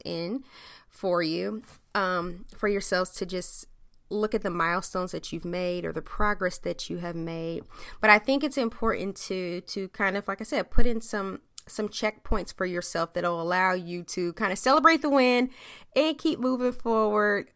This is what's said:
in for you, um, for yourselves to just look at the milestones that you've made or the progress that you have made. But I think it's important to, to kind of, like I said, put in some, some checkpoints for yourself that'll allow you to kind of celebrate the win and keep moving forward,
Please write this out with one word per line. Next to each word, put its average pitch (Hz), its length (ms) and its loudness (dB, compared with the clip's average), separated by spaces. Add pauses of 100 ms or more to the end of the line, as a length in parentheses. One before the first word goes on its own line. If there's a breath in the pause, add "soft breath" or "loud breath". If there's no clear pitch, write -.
in 175 400 -8 (440 loud breath)
for 175 340 -2
you, 185 400 -4 (320)
um, 180 500 -2 (120)
for 214 120 -2
yourselves 190 440 0
to - 140 -6
just - 400 -6 (440)
look 214 240 -2
at 208 80 -2
the 196 80 -4
milestones 175 600 -2
that - 200 -10
you've 170 120 -8
made 180 400 -4
or 165 80 -4
the 165 100 -6
progress 196 560 -2
that - 320 -8
you 170 80 -6
have 170 160 -8
made. 165 500 -8 (360 loud breath)
But 214 100 6
I 208 80 12
think 277 240 2
it's 285 160 -2
important 220 560 -2 (140)
to, 180 320 -6
to 190 280 -8
kind 196 280 -2
of, 202 100 -6
like 196 140 -6
I 220 40 -8
said, 226 260 -4
put - 140 12
in 233 160 8
some, 196 420 -6 (260)
some 214 200 -4
checkpoints - 640 -2
for 185 140 -4
yourself 175 460 -4
that'll 175 280 -2
allow 180 320 0
you 175 320 -6
to 175 280 -4
kind 202 180 -4
of 196 80 -4
celebrate 294 440 4
the 294 80 0
win 254 400 4 (440 loud breath)
and 302 240 2
keep 311 220 -2
moving 247 320 0
forward, 208 840 0